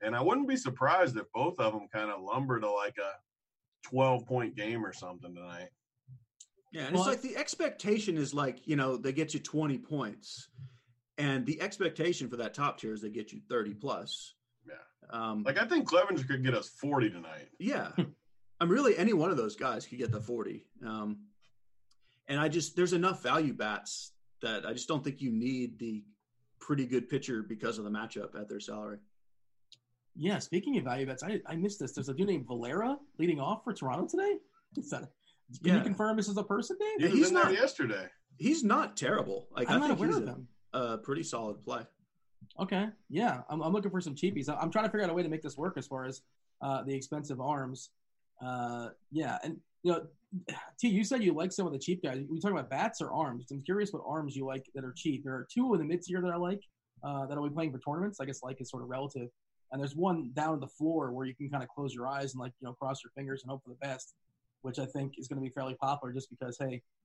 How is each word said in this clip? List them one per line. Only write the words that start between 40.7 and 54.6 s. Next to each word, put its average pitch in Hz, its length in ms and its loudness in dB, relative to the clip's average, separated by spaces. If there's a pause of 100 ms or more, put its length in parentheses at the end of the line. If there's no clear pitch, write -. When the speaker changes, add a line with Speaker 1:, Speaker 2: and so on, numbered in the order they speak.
Speaker 2:
a 120 260 0
pretty 139 260 -4
solid 110 380 -6
play. 120 200 -6 (800)
Speaker 3:
Okay. 190 280 0 (200)
Yeah, 160 420 0
I'm, 160 100 -2
I'm 156 120 2
looking 202 180 2
for 180 100 0
some 151 140 -4
cheapies. 147 340 0
I'm 147 220 0
trying 214 140 4
to 214 60 0
figure 214 140 0
out 170 60 2
a 165 40 0
way 180 100 4
to 165 40 -2
make 156 140 -2
this 143 140 -8
work 175 200 -2
as 135 100 -6
far 131 180 -6
as, 127 180 -8 (400)
uh, 135 220 -2
the 139 100 -2
expensive 139 460 -4
arms. 131 500 -4 (500)
Uh, 120 500 -4 (200)
yeah, 139 320 -2
and, 151 140 -6 (260)
you 175 100 4
know, 165 140 0 (400)
<sighs> - 80 -8 (260)
T, 240 80 6
you 202 140 6
said 226 220 2
you 180 100 6
like 170 180 0
some 190 140 0
of 160 60 -2
the 135 60 -2
cheap 180 260 0
guys. 135 240 -2
We 165 100 -2
talking 190 180 2
about 139 140 -2
bats 175 300 0
or 151 120 -4
arms? 127 380 -2
I'm 139 120 -6
curious 202 300 0
what - 140 -4
arms 143 300 -2
you 135 100 -2
like 135 200 -4 (100)